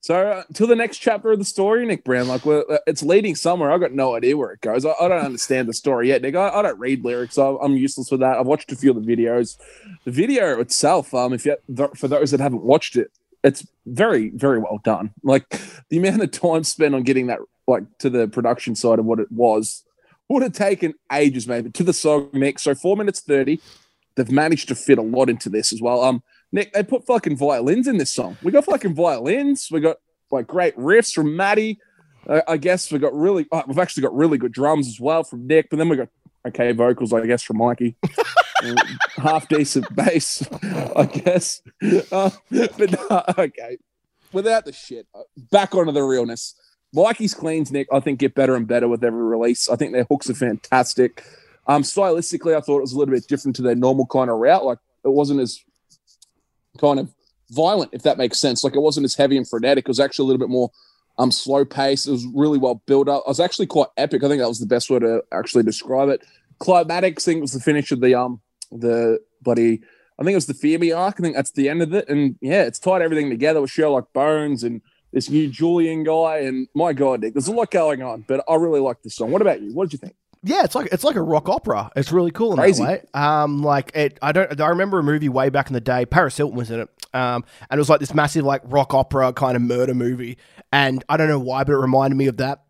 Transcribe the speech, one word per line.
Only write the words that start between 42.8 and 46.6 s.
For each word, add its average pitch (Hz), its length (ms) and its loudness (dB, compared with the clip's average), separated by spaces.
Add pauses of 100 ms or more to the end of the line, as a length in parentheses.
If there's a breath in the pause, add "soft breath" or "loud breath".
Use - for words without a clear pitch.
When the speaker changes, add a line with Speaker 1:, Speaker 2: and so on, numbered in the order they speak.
Speaker 1:
no, 190 120 2 (140)
okay. 120 400 -4 (560)
Without 220 340 0
the - 60 -16
shit, - 440 -18
uh, 113 60 -18 (280)
back 196 240 2
onto 175 160 2
the 143 140 0
realness. 120 500 -4 (380)